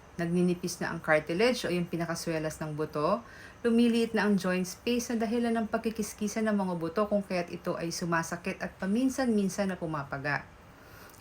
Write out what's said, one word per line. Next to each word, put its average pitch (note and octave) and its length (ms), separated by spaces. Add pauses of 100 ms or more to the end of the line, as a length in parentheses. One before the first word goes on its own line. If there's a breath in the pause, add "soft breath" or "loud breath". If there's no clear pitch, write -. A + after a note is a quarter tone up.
(160)
nagninipis F3 640
na E3 160
ang E3+ 80
cartilage E3+ 640
o - 80
yung F3 160
pinakaswelas D#3+ 720
ng D#3 160
buto, D#3 400 (480 loud breath)
lumiliit A#3 480
na F#3+ 80
ang G3+ 160
joint F#3 240
space A#3+ 480
na A3+ 160
dahilan A#3 320
ng G#3+ 80
pagkikiskisa G#3+ 720
ng A3 160
mga F#3 240
buto E3 220 (100)
kung G3+ 80
kaya't F3+ 320
ito F3 240
ay E3 160
sumasakit E3+ 720
at F#3 160
paminsan-minsan G#3 880
na F#3 80
pumapaga. C#3+ 720 (720 loud breath)